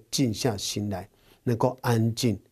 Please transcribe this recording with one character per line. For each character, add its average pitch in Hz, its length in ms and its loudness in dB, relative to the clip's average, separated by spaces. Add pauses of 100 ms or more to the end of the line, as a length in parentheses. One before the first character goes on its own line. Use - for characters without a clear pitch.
(100)
静 123 220 2
下 98 240 -2
心 104 320 -4
来， 95 200 -8 (340)
能 120 140 0
够 127 260 2
安 113 320 2
静。 113 260 0 (120)